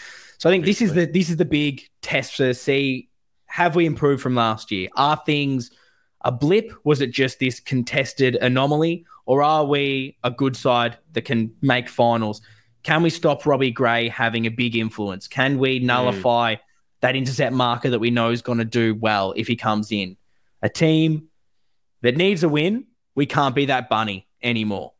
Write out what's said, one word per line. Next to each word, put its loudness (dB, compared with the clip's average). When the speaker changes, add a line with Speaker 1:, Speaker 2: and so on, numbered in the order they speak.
Speaker 1:
So 2
I 6
think 2
this 2
is 2
Speaker 2:
Obviously. 0
Speaker 1:
the, 4
this 0
is -2
the 2
big -2
test -4
to 2
see, -2
have 0
we 4
improved 0
from -2
last 0
year? -4
Are 2
things -2
a 0
blip? 0
Was 2
it -2
just -2
this -2
contested -2
anomaly? 0
Or 2
are 2
we -2
a -2
good 0
side 0
that -2
can -2
make 0
finals? 0
Can 2
we 4
stop 0
Robbie 2
Gray 0
having -2
a 0
big -2
influence? -4
Can 0
we 0
Speaker 2:
Mm. -2
Speaker 1:
nullify 0
that 2
intercept -2
marker 0
that 2
we 0
know 2
is -2
gonna -2
do 2
well 0
if -4
he 0
comes -2
in? -4
A 0
team 0
that 0
needs 2
a 4
win, 0
we 2
can't 0
be 2
that -2
bunny -2
anymore. -4